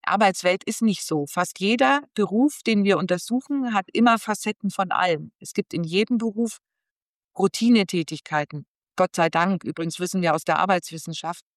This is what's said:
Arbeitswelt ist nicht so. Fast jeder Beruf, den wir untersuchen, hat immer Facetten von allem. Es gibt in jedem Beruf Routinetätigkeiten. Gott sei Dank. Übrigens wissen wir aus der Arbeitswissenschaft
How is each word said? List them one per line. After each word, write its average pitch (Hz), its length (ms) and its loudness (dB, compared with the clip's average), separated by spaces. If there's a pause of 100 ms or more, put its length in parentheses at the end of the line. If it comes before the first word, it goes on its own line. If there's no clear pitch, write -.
Arbeitswelt 190 600 2
ist - 180 -4
nicht 214 220 0
so. 147 220 -2
Fast - 340 -4
jeder 262 420 2 (120)
Beruf, 220 520 0
den 208 180 2
wir 196 140 4
untersuchen, 240 720 -2
hat 196 200 -2
immer 233 260 4
Facetten 208 520 -4
von 185 200 -4
allem. 156 480 -2
Es - 160 -16
gibt - 180 -4
in 170 120 -2
jedem 202 340 0
Beruf 220 400 -4 (800)
Routinetätigkeiten. 175 1300 0 (300)
Gott 185 180 2
sei 165 160 2
Dank. 175 340 0
Übrigens 165 360 -6
wissen 180 200 -2
wir 165 140 2
aus 165 100 -4
der 156 140 2
Arbeitswissenschaft 170 840 -4 (120)